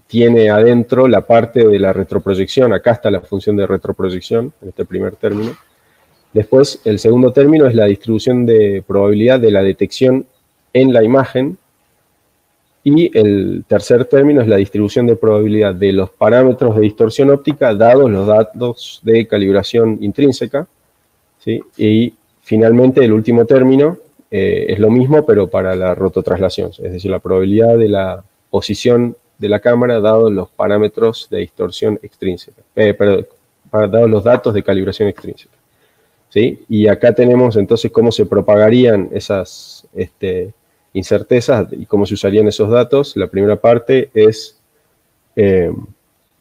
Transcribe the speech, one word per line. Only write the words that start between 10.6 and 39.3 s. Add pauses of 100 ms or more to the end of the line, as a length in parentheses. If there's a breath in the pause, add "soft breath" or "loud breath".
en
la
imagen. (1300)
Y
el
tercer
término
es
la
distribución
de
probabilidad
de
los
parámetros
de
distorsión
óptica
dados
los
datos
de
calibración
intrínseca, (760)
¿sí? (140)
Y (300)
finalmente
el
último
término, (320)
eh,
es
lo
mismo,
pero
para
la
rototraslación,
es
decir,
la
probabilidad
de
la (280)
posición (220)
de
la
cámara
dados
los
parámetros
de
distorsión
extrínseca, (140)
eh,
perdón, (420)
para,
dados
los
datos
de
calibración
extrínseca, (720)
¿sí?
Y
acá
tenemos
entonces
cómo
se
propagarían
esas,